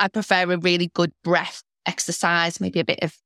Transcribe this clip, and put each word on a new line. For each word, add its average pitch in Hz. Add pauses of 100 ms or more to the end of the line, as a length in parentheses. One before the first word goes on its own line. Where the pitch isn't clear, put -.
I 196
prefer 185
a 175
really 175
good 175 (120)
breath 170 (240)
exercise, 170
maybe 185
a 160
bit -
of 156 (100)